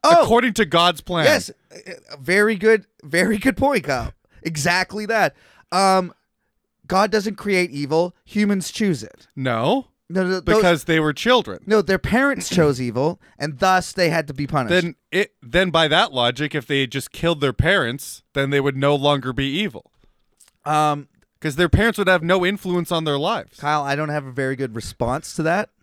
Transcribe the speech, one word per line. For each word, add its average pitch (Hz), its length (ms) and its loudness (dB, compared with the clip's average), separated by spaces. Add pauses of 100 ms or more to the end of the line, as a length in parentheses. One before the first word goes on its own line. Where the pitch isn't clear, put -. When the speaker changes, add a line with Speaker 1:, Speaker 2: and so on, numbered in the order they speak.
Speaker 1:
Oh. 330 200 8
Speaker 2:
according 233 320 2
to 220 100 2
God's 170 360 2
plan. 165 240 -2
Speaker 1:
Yes. 185 240 2 (220)
Uh, - 200 -20 (220)
uh, 147 60 -20
very 202 360 2
good, 214 300 2 (180)
very 180 360 0
good 254 180 0
point, 262 280 2
Kyle. 123 280 -4 (300)
Exactly 175 640 -2
that. 190 280 0 (360)
Um, 190 420 2 (760)
God 196 240 0
doesn't 208 240 -2
create 185 360 -2
evil. 147 440 -2 (100)
Humans 202 460 0
choose 180 320 -2
it. - 320 -20
Speaker 2:
No. 131 520 -2 (260)
Speaker 1:
No, 190 120 0
no, 180 40 -2 (120)
those 175 160 2
Speaker 2:
Because 180 260 2
they 160 160 2
were 151 140 0
children. 214 520 0
Speaker 1:
No, 208 160 2
their 190 160 0
parents 262 520 0
chose 147 320 2
evil, 127 400 -4 (180)
and 143 200 -8
thus 185 340 0
they 175 160 0
had 160 180 -2
to 143 60 -12
be 143 120 -6
punished. 131 240 -2 (120)
Speaker 2:
Then 175 140 -6 (140)
it, 190 220 -2 (100)
then 175 300 0
by 160 160 2
that 175 240 2
logic, 123 420 -2
if 143 140 -6
they 139 140 0
had 123 100 -4
just - 220 -8
killed 165 260 -2
their 135 140 0
parents, 147 680 -2 (120)
then 139 160 -2
they 139 100 2
would 135 160 0
no 139 180 2
longer 139 380 0
be 135 140 -2
evil. 139 440 -6 (760)
Speaker 1:
Um, 147 420 0 (320)
Speaker 2:
'Cause 151 160 -6
their 170 140 2
parents 220 280 2
would 196 120 0
have 180 140 4
no 180 220 2
influence 180 460 -2
on 160 140 -2
their 143 120 0
lives. 175 400 -4
Speaker 1:
Kyle, 147 260 -2
I 139 120 -2
don't 151 140 -4
have 147 160 -4
a 131 80 -14
very 131 240 -2
good 123 180 -6
response 123 600 -6
to 165 80 -6
that. 175 260 0 (140)